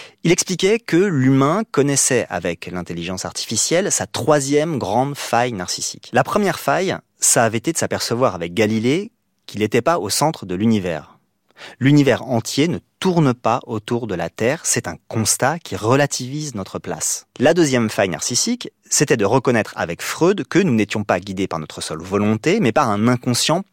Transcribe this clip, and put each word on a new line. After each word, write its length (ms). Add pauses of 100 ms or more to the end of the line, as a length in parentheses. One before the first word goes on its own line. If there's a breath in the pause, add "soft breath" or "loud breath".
(260 loud breath)
Il 80
expliquait 460
que 180
l'humain 720
connaissait 580
avec 360
l'intelligence 580
artificielle 640
sa 160
troisième 720
grande 360
faille 380
narcissique. 580
La 140
première 340
faille, 380 (220)
ça 260
avait 140
été 120
de 60
s'apercevoir 580
avec 180
Galilée 600 (320)
qu'il 160
n'était 200
pas 160
au 120
centre 360
de 100
l'univers. 640 (600 loud breath)
L'univers 500
entier 380
ne 120 (200)
tourne 340
pas 320
autour 420
de 80
la 140
Terre, 340
c'est 240
un 80 (120)
constat 520
qui 160
relativise 800
notre 260
place. 480 (120)
La 140
deuxième 360
faille 200
narcissique, 640 (180)
c'était 280
de 80
reconnaître 500
avec 260
Freud 420
que 160
nous 140
n'étions 300
pas 160
guidés 280
par 120
notre 220
seule 200
volonté, 580
mais 120
par 180
un 180
inconscient 640